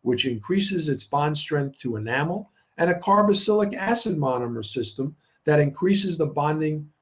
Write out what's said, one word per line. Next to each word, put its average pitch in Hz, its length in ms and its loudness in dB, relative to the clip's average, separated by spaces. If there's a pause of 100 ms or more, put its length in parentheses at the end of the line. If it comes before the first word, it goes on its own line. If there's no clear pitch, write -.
which 123 240 0
increases 165 640 -2
its 135 140 -2
bond 147 340 0
strength 143 440 -2
to 117 140 -4
enamel, 143 540 -4 (260)
and 170 140 2
a 175 100 0
carboxylic 208 760 4
acid 208 440 -2
monomer 123 440 -2
system 131 540 -6 (300)
that 151 140 6
increases 180 580 0
the 156 80 2
bonding 156 640 -2 (120)